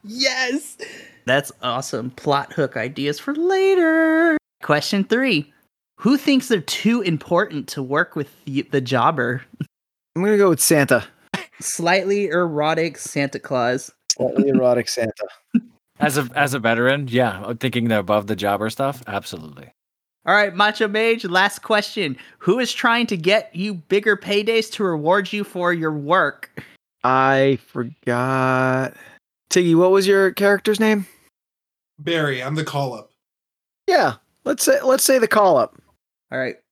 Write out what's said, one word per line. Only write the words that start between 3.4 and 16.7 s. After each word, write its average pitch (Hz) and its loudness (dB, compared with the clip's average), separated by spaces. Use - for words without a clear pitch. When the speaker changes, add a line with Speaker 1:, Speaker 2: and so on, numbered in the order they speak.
Speaker 1:
Question 156 0
three. 220 0
Who 262 2
thinks 269 0
they're 202 2
too 226 0
important 170 -2
to 139 -8
work 143 -2
with 147 -6
the, 139 -4
the - -2
jobber? 123 0
<laughs> - -8
Speaker 2:
I'm 185 0
gonna 208 4
go 202 6
with 160 2
Santa. 135 2
Speaker 1:
Slightly 190 -2
erotic 160 -2
Santa - -6
Claus. 123 -4
Speaker 2:
Slightly - 0
erotic 123 2
Santa. - -6
Speaker 3:
As 147 0
a, 131 -2
as 143 2
a 139 -2
veteran, 123 0